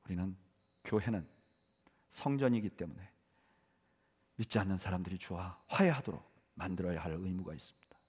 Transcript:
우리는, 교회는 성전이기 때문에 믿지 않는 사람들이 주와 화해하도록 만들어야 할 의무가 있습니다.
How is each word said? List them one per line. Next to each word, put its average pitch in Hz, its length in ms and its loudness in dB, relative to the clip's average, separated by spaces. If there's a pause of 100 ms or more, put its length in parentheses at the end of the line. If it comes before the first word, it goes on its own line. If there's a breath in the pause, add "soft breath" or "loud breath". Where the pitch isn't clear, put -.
우리는, 92 320 -4 (460)
교회는 101 440 0 (840 soft breath)
성전이기 127 600 2
때문에 90 400 -10 (1300 soft breath)
믿지 117 240 2
않는 95 180 2
사람들이 90 400 -2
주와 90 400 -6 (100)
화해하도록 165 560 4 (300)
만들어야 87 500 -2
할 80 100 -2
의무가 92 420 -4
있습니다. - 420 -20 (120)